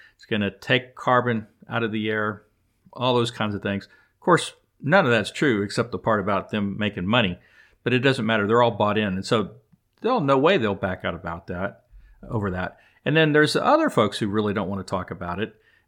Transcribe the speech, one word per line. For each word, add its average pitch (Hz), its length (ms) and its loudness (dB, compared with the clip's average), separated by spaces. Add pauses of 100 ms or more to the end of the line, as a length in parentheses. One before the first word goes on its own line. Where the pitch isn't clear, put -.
(140)
It's - 100 -20
gonna 104 260 -2
take - 440 -2
carbon 120 540 0 (200)
out 117 140 -4
of 110 100 -4
the 107 160 -4
air, 107 360 -4 (480)
all 123 220 -2
those 120 160 2
kinds 104 240 -4
of 95 80 -6
things. 101 220 -4
Of - 360 -20
course, - 340 2 (260)
none 165 240 2
of 123 60 2
that's 110 200 2
true 117 320 2
except 110 300 -4
the 98 60 -6
part 107 220 0
about 95 300 -2
them 101 280 -2
making 101 280 -4
money, 117 320 0 (460)
but 117 80 0
it 127 80 2
doesn't 131 260 2
matter. 107 200 2
They're 117 160 4
all 120 80 4
bought 104 280 0
in. 101 160 -2
And 98 100 -6
so 107 280 0 (480)
they'll, 233 200 0
no 139 180 2
way 165 180 4
they'll 107 180 0
back 92 300 -4
out 90 100 -2
about 87 340 -10
that, 92 360 -8 (440)
over 101 240 -4
that. 90 260 -6 (260)
And 147 120 0
then 156 160 4
there's 151 200 4
the - 120 0
other 302 260 2
folks 107 280 2
who 110 100 -2
really 104 260 -2
don't 95 140 -4
want 98 180 -6
to - 40 -18
talk 90 200 -6
about 87 300 -8
it. 110 140 -6 (340)